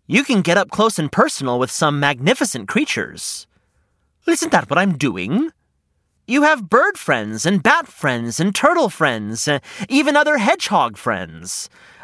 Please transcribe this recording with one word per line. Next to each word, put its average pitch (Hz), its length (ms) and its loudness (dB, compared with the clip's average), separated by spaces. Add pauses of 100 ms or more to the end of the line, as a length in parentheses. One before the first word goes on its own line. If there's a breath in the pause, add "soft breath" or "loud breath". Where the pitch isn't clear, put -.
You 220 160 2
can 208 180 2
get 175 140 2
up 196 140 2
close 220 280 0
and 151 140 -4
personal 135 480 0
with 127 100 0
some 147 300 0
magnificent 143 680 0
creatures. - 800 -4 (800)
Isn't 330 240 0
that - 180 2
what 147 100 0
I'm 185 200 2
doing? 131 540 -2 (720)
You 269 160 2
have 294 260 2
bird 381 300 2
friends 110 480 -4
and 185 160 2
bat 302 240 4
friends 117 540 -4
and 196 120 0
turtle 302 360 2
friends, 113 580 -2
uh, 143 140 0 (280 loud breath)
even 285 280 2
other 294 220 4
hedgehog 196 580 0
friends. 90 760 -6 (340 loud breath)